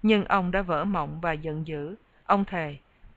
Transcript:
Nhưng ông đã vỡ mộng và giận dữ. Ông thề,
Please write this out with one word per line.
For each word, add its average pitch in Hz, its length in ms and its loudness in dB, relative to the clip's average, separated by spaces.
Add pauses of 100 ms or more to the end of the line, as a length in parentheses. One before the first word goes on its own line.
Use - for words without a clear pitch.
Nhưng 214 240 6
ông 180 260 2
đã 190 100 0
vỡ 170 240 0
mộng 160 360 -2
và 170 100 0
giận 156 360 -4
dữ. 156 280 -8 (300)
Ông 196 200 4
thề, 156 300 -6 (420)